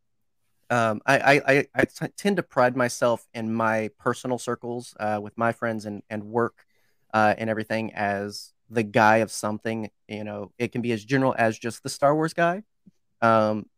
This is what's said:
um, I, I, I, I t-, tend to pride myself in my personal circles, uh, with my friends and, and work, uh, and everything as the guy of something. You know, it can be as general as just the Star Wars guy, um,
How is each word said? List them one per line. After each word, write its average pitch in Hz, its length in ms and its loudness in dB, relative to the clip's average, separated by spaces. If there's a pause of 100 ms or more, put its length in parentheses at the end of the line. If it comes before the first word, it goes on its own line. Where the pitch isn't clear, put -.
(680)
um, 113 360 0
I, 135 140 4
I, 139 140 6 (200)
I, 143 220 2
I 123 100 2
t-, - 220 -10 (100)
tend 202 200 -2
to 131 60 -4
pride 127 320 2
myself 120 580 0
in 113 200 -6
my 110 360 0 (100)
personal 127 380 -4
circles, 120 640 -8
uh, 107 220 -2
with 104 160 -14
my 117 140 2
friends 110 340 -6
and, 104 240 -10
and 107 140 -8
work, 117 420 -2 (480)
uh, 107 240 4
and 113 120 -4
everything 110 440 -4
as 101 600 -6 (160)
the 113 140 -2
guy 110 340 6
of 107 140 0
something. 107 580 -6 (180)
You 107 160 -10
know, 104 340 -10
it 120 140 -4
can 120 100 -4
be 120 120 -2
as 104 100 -4
general 131 340 0
as 113 220 0
just - 240 -8
the - 60 -8
Star 143 260 2
Wars 160 180 -2
guy, 175 300 0 (580)
um, 110 440 4 (120)